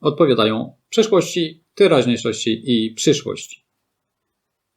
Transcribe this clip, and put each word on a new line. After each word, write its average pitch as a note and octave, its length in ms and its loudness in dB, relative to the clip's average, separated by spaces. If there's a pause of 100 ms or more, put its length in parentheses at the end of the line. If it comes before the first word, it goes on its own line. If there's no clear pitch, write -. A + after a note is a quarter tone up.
odpowiadają B2 720 0 (160)
przeszłości, F3+ 760 -2 (120)
teraźniejszości A#2+ 880 0
i A2 260 -2
przyszłości. - 760 -4 (1120)